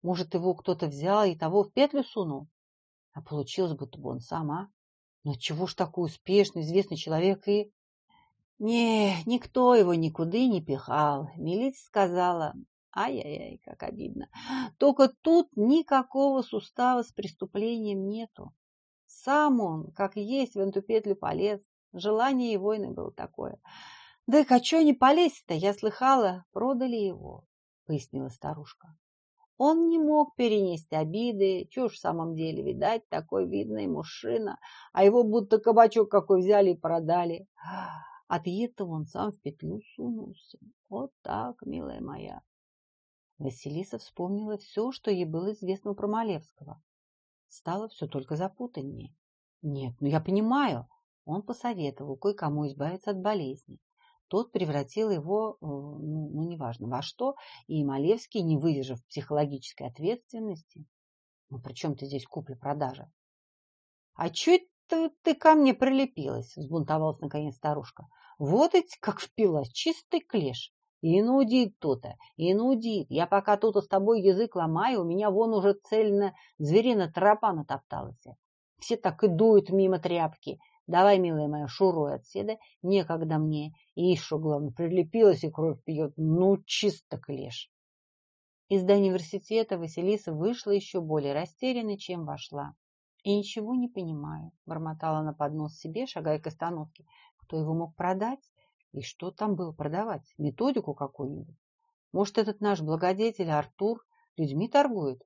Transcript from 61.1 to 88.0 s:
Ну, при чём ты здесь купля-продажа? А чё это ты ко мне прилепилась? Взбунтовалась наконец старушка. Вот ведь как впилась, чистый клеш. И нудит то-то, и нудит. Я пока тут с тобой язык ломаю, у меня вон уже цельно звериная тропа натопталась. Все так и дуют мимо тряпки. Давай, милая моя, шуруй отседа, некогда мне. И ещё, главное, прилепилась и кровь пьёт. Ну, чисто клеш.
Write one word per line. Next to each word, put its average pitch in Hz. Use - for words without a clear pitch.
Ну, 131
при 127
чём 143
ты 135
здесь 139
купля-продажа? 139
А 170
чё -
это 330
ты 320
ко 311
мне 277
прилепилась? 202
Взбунтовалась 156
наконец 147
старушка. 147
Вот 214
ведь -
как -
впилась, 156
чистый -
клеш. 147
И 165
нудит 247
то-то, -
и 170
нудит. 226
Я 151
пока 202
тут 214
с -
тобой 196
язык 196
ломаю, 185
у 170
меня 196
вон 226
уже 196
цельно 202
звериная 190
тропа 202
натопталась. -
Все -
так -
и 214
дуют 196
мимо 190
тряпки. 165
Давай, 190
милая 160
моя, 147
шуруй 151
отседа, 202
некогда 165
мне. 156
И 170
ещё, 160
главное, 147
прилепилась 175
и 156
кровь 156
пьёт. 151
Ну, 175
чисто -
клеш. 131